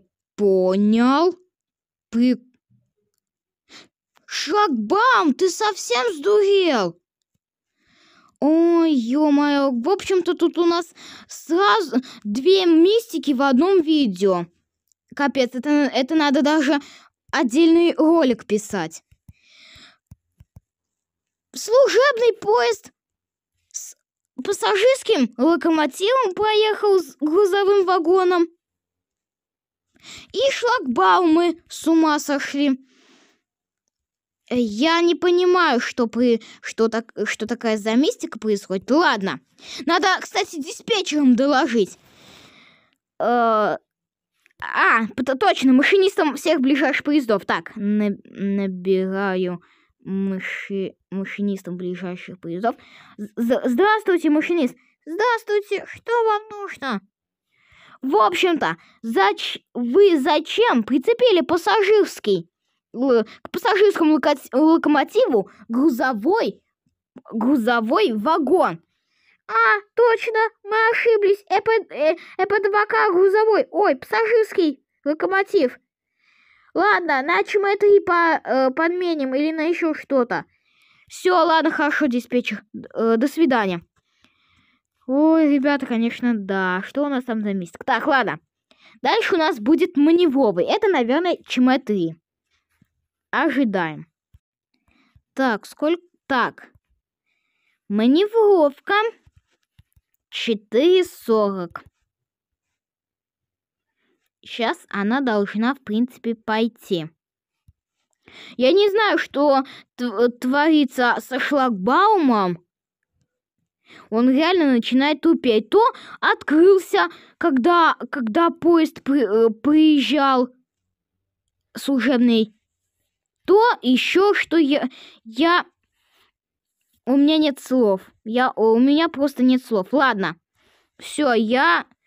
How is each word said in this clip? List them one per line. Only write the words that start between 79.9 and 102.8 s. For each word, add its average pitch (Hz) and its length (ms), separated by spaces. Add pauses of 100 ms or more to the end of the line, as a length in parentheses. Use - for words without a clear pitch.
что-то. 240 500 (600)
Все, - 280
ладно, 320 360
хорошо, 294 360
диспетчер. 240 560 (100)
Д-, - 220
э, 226 240
до 262 100
свидания. 226 540 (1200)
Ой, 302 460
ребята, 285 340
конечно, 233 480
да. 190 520
Что 277 180
у 285 40
нас 262 160
там 220 180
за 208 100
мистик? 185 320
Так, 233 220
ладно. 226 320 (640)
Дальше 392 320
у 349 40
нас 311 220
будет 320 360
маневровый. 277 680
Это, 427 240
наверное, 302 480 (100)
Ч - 140
М 254 200
три. 180 340 (1160)
Ожидаем. 202 760 (1300)
Так, 233 320
сколько? 339 360 (240)
Так. 233 420 (1200)
Маневровка. 349 1080 (1400)
Четыре 262 760
сорок. 202 800 (2500)